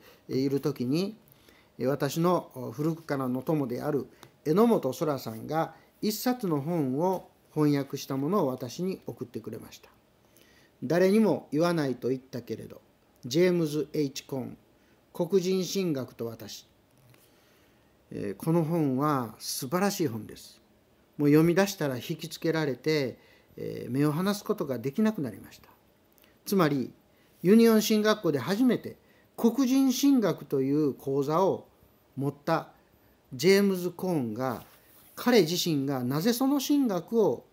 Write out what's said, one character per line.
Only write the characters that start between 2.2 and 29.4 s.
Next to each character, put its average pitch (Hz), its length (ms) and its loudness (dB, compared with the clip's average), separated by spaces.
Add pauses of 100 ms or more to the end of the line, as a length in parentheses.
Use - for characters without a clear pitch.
古 156 220 -2
く 143 80 -14
か 143 140 -4
ら 135 100 -4
の 127 140 -4
友 151 260 0
で 123 140 -6
あ 147 100 -4
る 135 160 -2 (380)
榎 190 220 4
本 156 260 2
空 147 260 -4
さ 117 120 -10
ん 110 160 -12
が 156 260 -4 (280)
一 214 120 -2
冊 247 340 -4
の 147 140 0
本 143 380 -2
を 180 300 -2 (240)
翻 147 240 2
訳 139 200 -6
し - 80 -12
た 139 100 -6
も 139 140 -2
の 190 140 2
を 139 40 2
私 127 360 -6
に 185 240 -6
送 120 180 -12
っ - 20 -10
て 117 120 -12
く 113 100 -14
れ 113 80 -10
ま 107 140 -18
し - 80 -20
た。 - 100 -20 (920)
誰 175 260 4
に 214 100 6
も 185 320 2
言 147 100 0
わ 175 120 4
な 151 140 0
い 123 80 -2
と 120 140 -4
言 131 100 -2
っ - 20 -18
た 120 200 -12
け 110 140 -10
れ - 100 -12
ど、 - 160 -18 (440)
ジ 131 140 0
ェ 180 100 6
ー 175 40 2
ム 170 120 2
ズ・ 147 280 -4
エ 156 80 -2
イ 139 100 -2
チ・ - 140 -12
コ 139 120 -8
ー - 20 -6
ン、 117 180 -10 (560)
黒 185 260 0
人 185 260 -2
神 180 280 -2
学 127 220 -8
と 117 120 -8
私。 - 400 -16 (1400)
え 101 220 -8
ー、 - 20 -16
こ - 160 -4
の 170 120 2
本 147 340 0
は 135 420 -2
素 - 280 -8
晴 170 140 -2
ら 202 80 0
し 196 140 -4
い 143 40 0
本 110 200 -10
で - 100 -16
す。 - 240 -20 (560)
も 147 80 0
う 143 40 4
読 151 140 8
み 170 120 4
出 196 100 4
し 196 100 -4
た 151 120 -4
ら 127 80 -4
引 156 220 -8
き 262 120 -12
つ - 100 -14
け 160 120 0
ら 156 140 -2
れ 127 100 -2
て、 147 420 -2 (380)
え - 340 -10
ー、 - 20 -8
目 139 140 2
を 151 60 2
離 185 240 -2
す 202 80 -10
こ 214 100 -2
と 175 120 -6
が 131 120 -4
で 131 140 -6
き 220 100 -2
な 214 120 2
く 175 80 -6
な 127 100 -4
り - 80 -14
ま - 120 -20
し - 80 -20
た。 - 100 -20 (760)
つ 202 100 0
ま 170 120 6
り、 143 240 -2 (500)
ユ 185 140 6
ニ 226 140 8
オ 220 80 6
ン 214 40 4
神 214 220 2
学 214 180 2
校 165 120 0
で 139 60 -2
初 196 240 -2
め 226 140 4
て 113 200 -14 (400)
黒 233 280 2